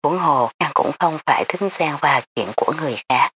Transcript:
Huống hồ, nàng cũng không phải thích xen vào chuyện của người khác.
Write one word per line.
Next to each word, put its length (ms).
Huống 160
hồ, 320
nàng 140
cũng 240
không 280
phải 220
thích 240
xen 280
vào 200
chuyện 220
của 220
người 180
khác. 280